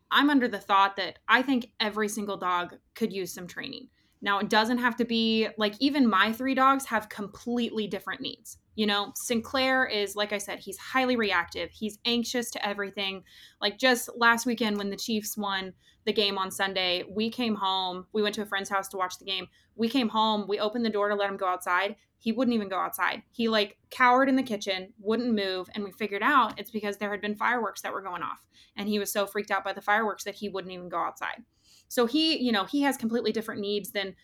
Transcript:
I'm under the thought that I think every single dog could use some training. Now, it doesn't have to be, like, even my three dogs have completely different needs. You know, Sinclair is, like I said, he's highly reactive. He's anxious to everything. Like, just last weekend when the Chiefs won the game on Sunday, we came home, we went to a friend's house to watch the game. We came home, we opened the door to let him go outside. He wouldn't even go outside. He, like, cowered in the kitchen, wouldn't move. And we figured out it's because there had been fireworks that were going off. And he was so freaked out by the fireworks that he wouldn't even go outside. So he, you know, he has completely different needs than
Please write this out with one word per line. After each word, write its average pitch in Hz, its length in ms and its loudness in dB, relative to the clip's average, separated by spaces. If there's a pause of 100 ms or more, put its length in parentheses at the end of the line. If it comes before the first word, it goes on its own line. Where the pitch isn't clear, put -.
(120)
I'm 269 180 6
under 254 180 4
the 196 120 -4
thought 196 380 4
that 190 300 -6
I 233 140 8
think 254 380 0
every 208 300 0
single 202 280 -4
dog 180 380 -2 (200)
could 220 180 -2
use 185 200 -6
some 180 140 -12
training. - 420 -12 (300)
Now, 202 200 0
it 202 100 -2
doesn't 226 300 4
have 240 180 2
to 233 80 2
be, 226 420 2 (100)
like, 208 220 2
even 269 300 4
my 202 240 4
three 262 220 -2
dogs 269 320 4
have 214 200 -2
completely 220 800 -4
different 190 340 -6
needs. - 380 -12 (160)
You 214 140 2
know, 202 280 0
Sinclair 262 680 2
is, 202 300 -2
like 208 180 -2
I 202 60 0
said, 185 200 -10
he's 190 180 -12
highly 254 380 2
reactive. 180 540 0
He's - 340 -6
anxious 240 480 0
to - 160 -6
everything. 196 560 -6 (380)
Like, 208 160 -2
just 254 380 2
last 233 320 4
weekend 220 300 0
when 202 120 -4
the 196 80 -6
Chiefs 214 400 -4
won 190 360 -4 (320)
the 214 80 0
game 202 260 2
on 185 100 -2
Sunday, 185 600 0
we 214 200 -2
came 226 260 -2
home, 185 560 -2
we 214 120 0
went 208 120 0
to 220 60 -4
a 202 40 -6
friend's 196 240 -4
house 196 200 0
to 196 80 -10
watch 180 220 -4
the 180 60 -20
game. 190 220 -6 (280)
We 226 140 0
came 240 200 2
home, 220 380 2
we 208 120 0
opened 214 260 0
the 220 40 2
door 202 200 2
to 208 60 0
let 202 140 0
him 196 80 -6
go 190 100 -2
outside. 180 480 0 (220)
He 226 140 -2
wouldn't 240 240 2
even 202 140 -2
go 185 100 -2
outside. 180 420 -2 (100)
He, 226 180 0
like, 208 280 0 (140)
cowered 254 380 6
in 262 60 4
the 262 80 2
kitchen, 196 540 -4
wouldn't 226 380 0
move. 185 400 -2
And 208 80 -4
we 190 80 -10
figured 202 320 -4
out 254 360 4
it's 202 120 -12
because 202 260 -4
there 208 140 -4
had 208 100 -4
been 208 140 -2
fireworks 220 460 -2
that - 120 -6
were 196 80 -6
going 180 220 -8
off. - 240 -10 (280)
And 208 140 -4
he 208 80 2
was 202 140 -4
so 196 160 0
freaked 208 240 -4
out 196 120 0
by 196 100 -4
the 196 80 -14
fireworks 208 420 0
that 202 120 -8
he 208 140 -6
wouldn't 185 240 -8
even 180 160 -12
go 175 80 -6
outside. - 460 -6 (440)
So 247 180 2
he, 311 320 2
you 247 140 0
know, 196 140 2
he 285 160 0
has 277 160 2
completely 226 340 -2
different 214 300 -4
needs 202 300 -4
than 196 320 -4